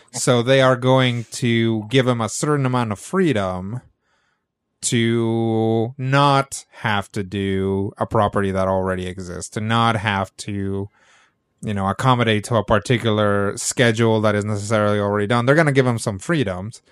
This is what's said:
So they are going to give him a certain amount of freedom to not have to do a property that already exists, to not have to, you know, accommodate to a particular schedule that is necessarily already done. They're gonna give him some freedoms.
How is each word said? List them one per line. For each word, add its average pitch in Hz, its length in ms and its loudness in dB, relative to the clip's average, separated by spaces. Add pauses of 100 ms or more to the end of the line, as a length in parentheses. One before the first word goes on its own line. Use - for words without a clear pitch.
(120)
So 120 320 0
they 135 180 4
are 131 140 4
going 127 560 2
to 113 580 0
give 127 180 4
him 120 140 2
a 107 80 -2
certain 147 360 -2
amount 123 260 -2
of 98 80 -6
freedom 104 800 -2 (1000)
to 113 1160 0
not 139 760 0
have 104 420 -4
to 104 100 -4
do 98 760 -2
a - 80 -2
property 101 460 0
that 95 160 0
already 92 400 -2
exists, 90 440 -10
to 110 100 -6
not 113 340 2
have 101 420 -2
to, 98 520 -6 (720)
you 110 120 -6
know, 98 140 -2
accommodate 113 580 2
to 120 100 -2
a 104 80 2
particular 104 960 0
schedule 113 640 2
that 107 140 2
is 104 100 -2
necessarily 104 540 0
already 101 280 -2
done. 120 180 0
They're 139 100 4
gonna 156 160 4
give 131 160 2
him 117 100 0
some 101 220 -6
freedoms. 104 640 -4 (100)